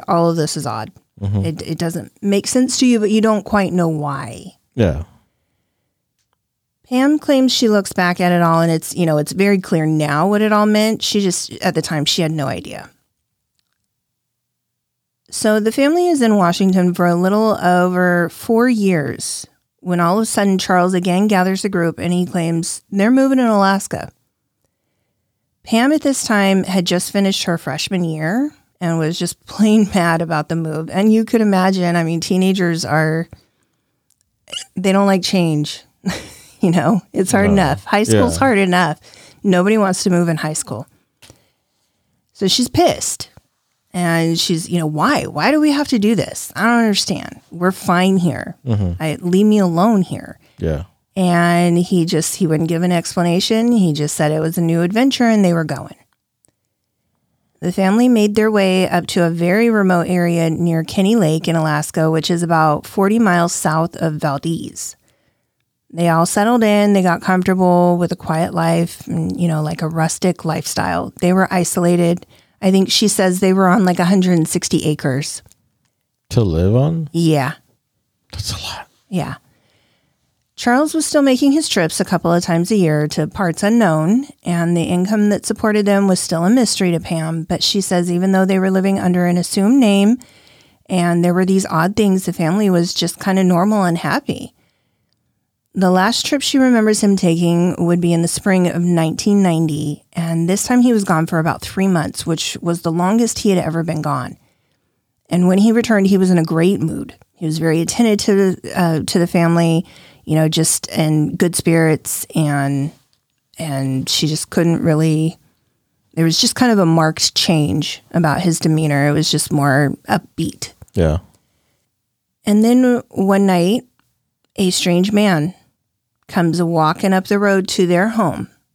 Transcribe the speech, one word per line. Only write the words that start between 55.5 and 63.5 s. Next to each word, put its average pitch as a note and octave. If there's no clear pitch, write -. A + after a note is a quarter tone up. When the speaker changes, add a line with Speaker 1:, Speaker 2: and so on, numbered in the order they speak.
Speaker 1:
were E3
going. -
The F3+
family G#3
made G#3+
their A3
way F#3+
up F3
to F3
a E3
very F3
remote F#3+
area E3+
near E3
Kenny G3
Lake E3
in E3
Alaska, D#3
which D#3+
is E3+
about D#3+
forty G#3
miles F3